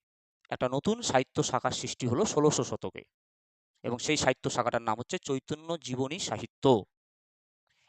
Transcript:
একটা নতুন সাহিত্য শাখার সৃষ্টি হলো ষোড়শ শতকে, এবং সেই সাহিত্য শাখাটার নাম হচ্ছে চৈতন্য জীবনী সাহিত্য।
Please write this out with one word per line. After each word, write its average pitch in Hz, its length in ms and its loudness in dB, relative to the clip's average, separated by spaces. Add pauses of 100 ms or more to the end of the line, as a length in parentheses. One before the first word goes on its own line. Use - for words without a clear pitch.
(500)
একটা 127 160 -2 (100)
নতুন 202 200 0 (140)
সাহিত্য - 320 2
শাখার 127 380 0
সৃষ্টি - 300 -6
হলো 139 120 2 (100)
ষোড়শ 147 260 4 (120)
শতকে, - 320 -8 (840)
এবং 120 140 -4
সেই 151 260 0
সাহিত্য 131 260 -4
শাখাটার 117 380 -2
নাম 110 120 0
হচ্ছে 123 160 -6 (120)
চৈতন্য 151 400 -6 (180)
জীবনী 131 320 -4 (100)
সাহিত্য। - 360 -6 (1200)